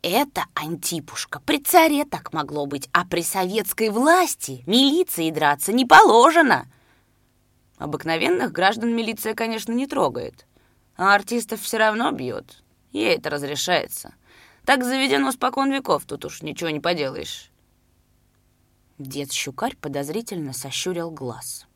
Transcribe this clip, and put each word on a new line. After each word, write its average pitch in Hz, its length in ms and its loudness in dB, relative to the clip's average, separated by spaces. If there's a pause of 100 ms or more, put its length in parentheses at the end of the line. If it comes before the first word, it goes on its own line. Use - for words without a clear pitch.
Это, 240 440 -2 (100)
Антипушка, - 840 -8
при - 200 0
царе 302 460 4
так - 280 -10
могло 147 320 -4
быть, 139 260 -8
а 175 140 2
при 170 160 -2
советской 202 680 -2
власти 240 760 0
милиции 262 640 2
драться 151 440 0
не 254 120 2
положено. 277 840 8 (1080)
Обыкновенных 165 720 -2
граждан 220 440 2
милиция, 220 400 -4
конечно, 226 380 -4
не 254 120 0
трогает, 180 600 -4 (500)
а 196 160 4
артистов 220 480 0
всё - 160 -4
равно 220 340 2
бьёт. - 520 -8 (280)
Ей 196 240 2
это - 140 -6
разрешается. 147 840 -4 (500)
Так 254 180 2
заведено 269 480 0
спокон 262 400 -2
веков, 262 340 -2
тут - 200 -12
уж - 160 -12
ничего 156 280 -6
не 151 100 -4
поделаешь. 147 720 -6 (1500)
Дед 139 360 -8
Щукарь - 420 -6
подозрительно 151 760 -6
сощурил 165 580 -6
глаз. 127 640 -12